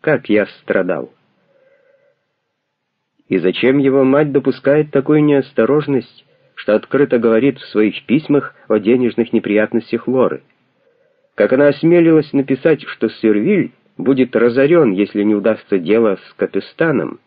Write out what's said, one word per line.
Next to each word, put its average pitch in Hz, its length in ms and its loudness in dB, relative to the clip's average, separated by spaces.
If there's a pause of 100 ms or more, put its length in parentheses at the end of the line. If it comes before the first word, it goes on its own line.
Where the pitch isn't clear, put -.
Как 151 260 -2
я 104 160 2 (160)
страдал!» 90 500 -4 (2250)
И 95 100 -2
зачем 110 400 0
его 135 260 2
мать 143 280 2
допускает 143 580 -2
такую 151 340 0
неосторожность, 139 1000 -2 (300)
что - 180 -2
открыто 131 440 0
говорит 117 400 0
в - 100 -20
своих 107 360 -2
письмах 143 500 -2 (140)
о 110 100 0
денежных 117 540 0
неприятностях 107 760 -2
Лоры? 117 360 -2 (920)
Как - 200 0
она 143 140 4
осмелилась 160 680 2
написать, 143 480 0
что - 260 -6
Сюрвиль 113 640 0 (240)
будет 127 400 0
разорён, 135 560 2
если 101 300 -2
не 107 120 2
удастся 104 440 -2
дело 101 400 0 (100)
с - 60 -20
Капистаном? 104 920 -4